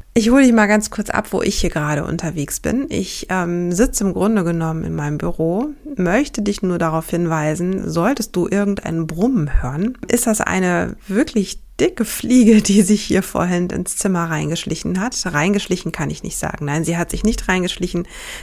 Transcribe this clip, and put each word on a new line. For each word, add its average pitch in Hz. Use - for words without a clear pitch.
Ich 226
hole 269
dich 247
mal 214
ganz 208
kurz -
ab, -
wo -
ich -
hier -
gerade 147
unterwegs 160
bin. 262
Ich, -
ähm, 175
sitze 208
im 190
Grunde 202
genommen 165
in 160
meinem 147
Büro, 175
möchte 202
dich 202
nur 180
darauf 160
hinweisen, 170
solltest 175
du 180
irgendein 190
Brummen 170
hören, 170
ist -
das 220
eine 180
wirklich 202
dicke 349
Fliege, 226
die 202
sich 208
hier 190
vorhin 180
ins -
Zimmer 175
reingeschlichen 160
hat. 240
Reingeschlichen 180
kann 147
ich 151
nicht -
sagen. -
Nein, 147
sie 170
hat 170
sich -
nicht 226
reingeschlichen. 180